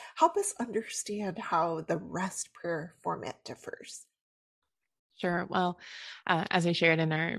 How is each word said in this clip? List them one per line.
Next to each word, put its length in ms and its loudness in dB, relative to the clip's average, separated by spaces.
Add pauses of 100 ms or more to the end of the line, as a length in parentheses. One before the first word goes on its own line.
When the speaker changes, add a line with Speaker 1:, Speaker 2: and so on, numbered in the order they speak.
(140)
Speaker 1:
help 220 4
us 240 0
understand 800 -4
how 500 2
the 80 2
rest 560 -6
prayer 500 -4
format 440 -6
differs. 580 -12 (1120)
Speaker 2:
Sure. 320 0
Well, 300 0 (480)
uh, 240 4
as 160 4
I 60 6
shared 260 6
in 140 2
our 260 0